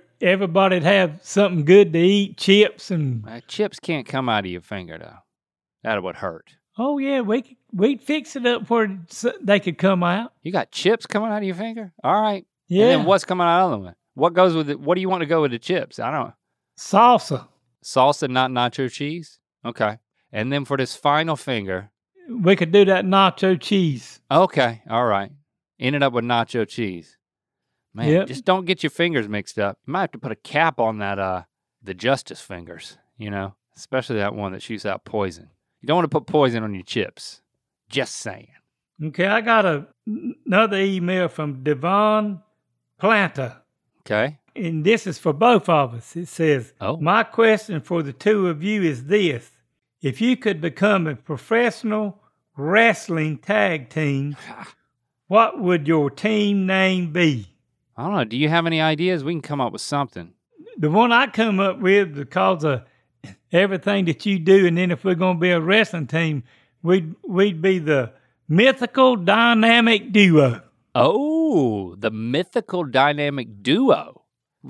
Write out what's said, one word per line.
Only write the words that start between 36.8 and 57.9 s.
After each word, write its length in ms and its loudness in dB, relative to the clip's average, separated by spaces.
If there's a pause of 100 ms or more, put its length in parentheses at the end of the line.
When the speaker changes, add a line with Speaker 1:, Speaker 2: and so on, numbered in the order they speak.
Speaker 2:
chips. 580 -8 (480)
Just 280 -4
saying. 320 -14 (540)
Speaker 1:
Okay, 240 -4
I 140 0
got 240 2
a, 220 -2 (600)
another 320 2
email 500 -2
from 360 -8
Devon 800 0 (580)
Planta. 580 0 (420)
Speaker 2:
Okay. 380 -2 (180)
Speaker 1:
And 280 -4
this 220 2
is 120 -8
for 140 0
both 360 4
of 260 2
us. 220 -14
It 100 -10
says, 540 -2
Speaker 2:
Oh. 180 -4
Speaker 1:
"My 240 2
question 580 0
for 220 -4
the 100 -8
two 360 0
of 140 -6
you 200 -2
is 240 -2
this. 460 0 (500)
If 180 -4
you 160 2
could 240 -4
become 460 0
a 100 -4
professional 1040 -4 (360)
wrestling 840 0
tag 500 -2
team, 480 -4 (460)
Speaker 2:
<sighs> 460 -20
Speaker 1:
what 320 2
would 280 0
your 220 2
team 560 0
name 460 0
be?" 360 0 (480)